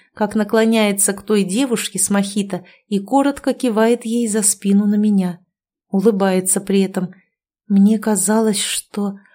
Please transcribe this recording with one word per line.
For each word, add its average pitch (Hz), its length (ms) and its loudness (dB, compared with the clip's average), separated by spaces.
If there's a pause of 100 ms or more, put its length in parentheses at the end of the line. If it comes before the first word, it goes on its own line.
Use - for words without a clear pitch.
(120)
как 208 220 -4
наклоняется 214 800 0
к 202 80 -14
той 208 220 0
девушке 226 540 -4
с - 120 -2
мохито 202 560 -2 (220)
и 208 100 -2
коротко 277 560 0
кивает 233 500 0
ей 233 240 -2
за 214 140 -2
спину 202 440 2
на 208 100 0
меня. 196 440 0 (480)
Улыбается 190 720 0
при 196 220 2
этом. 190 320 -4 (520)
«Мне 202 320 4
казалось, 214 600 0
что...» - 540 -6 (200)